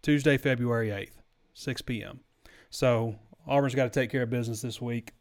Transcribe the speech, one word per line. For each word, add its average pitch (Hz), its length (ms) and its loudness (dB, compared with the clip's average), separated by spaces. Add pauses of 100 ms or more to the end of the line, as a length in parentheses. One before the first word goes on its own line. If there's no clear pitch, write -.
Tuesday, 147 340 4
February 120 540 0
eighth, - 320 -8 (320)
six - 260 -6
P 120 240 -6
M. - 160 -14 (500)
So 117 460 2 (300)
Auburn's 139 280 2
gotta 131 160 2
take 127 200 0
care 131 140 0
of 117 60 -4
business 117 300 -2
this 117 200 -8
week. 120 400 -6